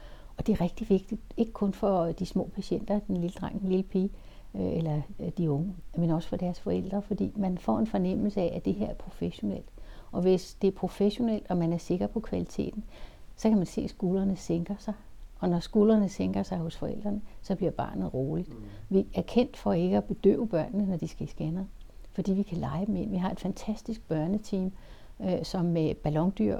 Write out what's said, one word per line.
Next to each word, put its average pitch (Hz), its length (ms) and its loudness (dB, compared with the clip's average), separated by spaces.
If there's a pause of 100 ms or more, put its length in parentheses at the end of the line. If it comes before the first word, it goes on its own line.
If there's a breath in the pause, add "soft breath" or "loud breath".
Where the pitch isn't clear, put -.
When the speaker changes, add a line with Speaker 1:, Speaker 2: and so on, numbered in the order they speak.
(360 soft breath)
Speaker 1:
Og - 100 -4
det 220 60 4
er - 80 2
rigtig 180 300 -2
vigtigt, 196 300 2 (160)
ikke 226 160 2
kun 196 200 0
for 190 320 2
de 170 220 -2
små - 280 0
patienter, 202 440 0
den 196 180 -2
lille 175 240 0
dreng, - 200 -4
den 196 80 0
lille 185 140 4
pige, 190 280 0 (440 soft breath)
øh, 185 220 0
eller, 156 240 0 (200)
øh, 170 180 -4
de 165 120 2
unge, 165 240 0 (220)
men 170 140 4
også 165 180 0
for - 80 -2
deres 180 240 -2
forældre, 190 420 0
fordi 196 340 -2
man 185 220 0
får - 200 2
en 220 80 4
fornemmelse 196 540 2
af, 170 160 2
at 170 80 -4
det 190 100 2
her 202 140 0
er - 60 -4
professionelt. - 720 -4 (460 soft breath)
Og 175 100 0
hvis 185 400 4
det 196 60 6
er 190 40 4
professionelt, 208 760 0
og 180 80 0
man 165 160 4
er 170 60 0
sikker 185 280 0
på 220 140 -4
kvaliteten, 185 640 -2 (520 soft breath)
så - 120 4
kan 220 100 8
man 170 80 4
se, - 140 -4
at - 100 -2
skuldrene 190 460 2
sænker 170 420 0
sig. 208 160 -6 (460)
Og 180 80 2
når 170 120 4
skuldrene 208 480 6
sænker 190 340 0
sig 190 160 -2
hos 165 180 -4
forældrene, 208 440 -4 (220 soft breath)
så 190 140 0
bliver 170 140 2
barnet - 440 -2
roligt. 147 340 0
Speaker 2:
Mm. 110 160 -12 (240 loud breath)
Speaker 1:
Vi 190 260 4
er 190 80 2
kendt - 340 2
for 202 160 0
ikke 180 240 4
at 208 80 4
bedøve 214 440 4
børnene, 190 380 0
når 190 100 0
de 160 120 -4
skal - 180 -6
i - 40 -10
scanner, 165 340 -4 (480)
fordi 196 200 0
vi 196 100 4
kan 170 160 -4
lege 156 280 -2
dem 208 100 0
ind. 190 140 -2
Vi 190 60 0
har 180 140 2
et 185 100 -4
fantastisk - 680 -4
børneteam, 185 640 0 (480 soft breath)
øh, 180 240 0
som 180 200 0
med 165 300 4
ballondyr 175 640 2